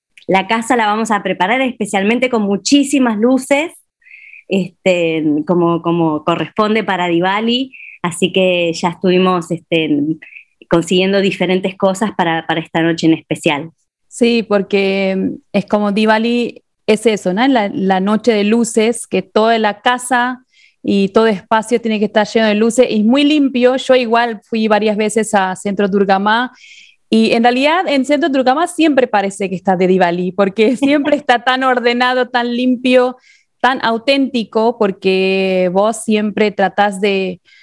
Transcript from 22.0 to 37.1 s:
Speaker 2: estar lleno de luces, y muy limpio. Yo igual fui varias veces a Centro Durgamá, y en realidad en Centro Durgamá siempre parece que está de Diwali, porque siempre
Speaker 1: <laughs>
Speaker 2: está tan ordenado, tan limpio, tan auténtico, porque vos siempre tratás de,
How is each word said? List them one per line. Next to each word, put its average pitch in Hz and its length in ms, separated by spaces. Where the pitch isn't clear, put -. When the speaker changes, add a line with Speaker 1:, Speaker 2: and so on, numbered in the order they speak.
Speaker 2:
estar 208 220
lleno 220 200
de 208 80
luces, 226 340
y 214 140
muy 254 200
limpio. 269 520
Yo 262 200
igual 233 480
fui 220 240
varias 208 300
veces 214 380
a 190 200
Centro 202 320
Durgamá, 202 640
y 220 260
en 233 100
realidad 285 440
en 277 180
Centro 294 240
Durgamá 262 360
siempre 294 400
parece 196 440
que 190 60
está 190 200
de 180 100
Diwali, 180 460
porque 202 460
siempre 285 380
Speaker 1:
<laughs> - 20
Speaker 2:
está 240 260
tan 262 200
ordenado, 247 680
tan 240 260
limpio, 254 640
tan 254 240
auténtico, 233 960
porque 190 920
vos 214 240
siempre 214 540
tratás 196 500
de, 190 400